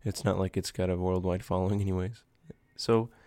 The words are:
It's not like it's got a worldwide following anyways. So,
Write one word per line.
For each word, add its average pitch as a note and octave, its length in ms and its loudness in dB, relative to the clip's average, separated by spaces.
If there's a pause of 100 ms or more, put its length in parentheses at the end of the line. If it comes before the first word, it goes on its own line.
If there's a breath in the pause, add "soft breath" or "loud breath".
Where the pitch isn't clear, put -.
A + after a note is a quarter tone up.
It's - 200 -4
not F#2+ 140 2
like F#2 180 0
it's F#2+ 140 -4
got F#2 200 0
a F2+ 60 2
worldwide F#2 480 0
following F#2+ 360 0
anyways. G2 420 -2 (540)
So, A2+ 340 2 (160 soft breath)